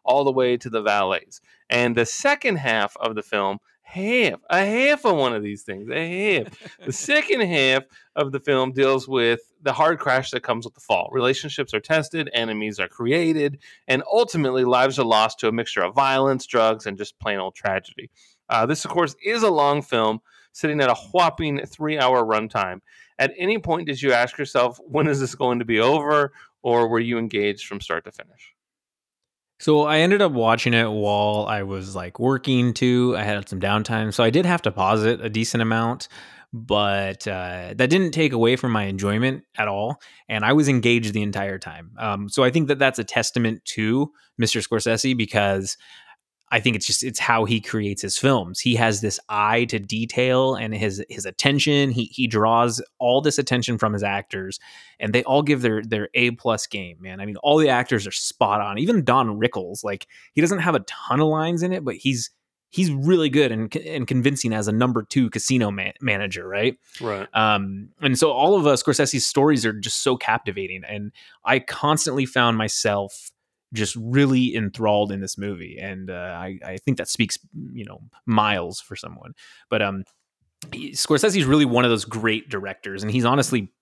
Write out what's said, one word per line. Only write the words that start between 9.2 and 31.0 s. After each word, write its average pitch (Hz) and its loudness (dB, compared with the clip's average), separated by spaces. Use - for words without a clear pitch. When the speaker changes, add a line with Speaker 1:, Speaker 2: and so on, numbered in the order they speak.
Speaker 1:
the 139 -2
hard 156 2
crash 131 0
that 123 -4
comes 117 -2
with 117 -16
the - -20
fall. 92 0
Relationships 131 -2
are 110 0
tested, 156 -2
enemies 107 -2
are 90 -4
created, 147 0
and 131 2
ultimately 151 2
lives 127 4
are 135 4
lost 110 2
to 117 0
a 110 0
mixture 113 -2
of 92 -2
violence, 135 2
drugs, 113 2
and 98 -8
just - -12
plain 101 -4
old 95 -6
tragedy. - -6
Uh, 113 2
this, 151 -2
of 156 -8
course, 165 0
is 220 -2
a 208 4
long 147 2
film, 110 0
sitting 151 -2
at 131 4
a 117 6
whopping 165 0
three-hour 131 0
runtime. 107 -2
At 135 0
any 196 0
point, 160 -2
did 135 -6
you 135 2
ask 123 2
yourself, 120 0
"When 147 0
is 139 2
this 131 -4
going 123 0
to 117 -4
be 113 2
over?" 147 2
or 117 2
were 113 2
you 117 -2
engaged 104 -2
from 101 -12
start 85 -6
to - -18
finish? - -20
Speaker 2:
So 151 4
I 151 2
ended 190 4
up 175 4
watching 117 2
it 113 2
while 104 0